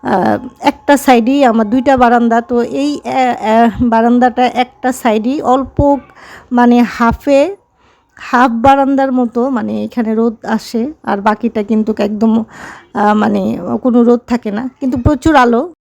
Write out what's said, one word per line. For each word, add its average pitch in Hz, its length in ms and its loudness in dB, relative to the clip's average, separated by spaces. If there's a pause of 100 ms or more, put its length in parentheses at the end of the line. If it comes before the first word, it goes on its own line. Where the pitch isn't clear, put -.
আহ, 220 440 -2 (120)
একটা 285 380 0
সাইডেই 262 480 2
আমার 226 240 2
দুইটা 262 280 0
বারান্দা, 240 440 2
তো 240 200 -2
এই, 277 440 -4
আহ, 247 80 -6
আহ, 233 680 0
বারান্দাটা 240 600 2
একটা 247 480 -4
সাইডেই 247 500 -2
অল্প, 269 560 0 (540)
মানে 240 300 4
হাফে, 269 720 0 (600)
হাফ 247 360 0
বারান্দার 269 600 2
মতো, 247 380 -2
মানে 214 340 -4
এখানে 226 300 -4
রোদ 226 220 0 (100)
আসে, 226 460 -4 (120)
আর 202 180 -4
বাকিটা 214 420 -2
কিন্তু 214 360 -2
একদম, 220 440 0 (500)
আহ, 208 200 2
মানে 214 440 0 (260)
কোনো 240 200 2
রোদ 240 240 4
থাকে 233 240 -4
না, 233 180 -8 (100)
কিন্তু 269 180 -4
প্রচুর 302 380 0
আলো। 254 360 2 (160)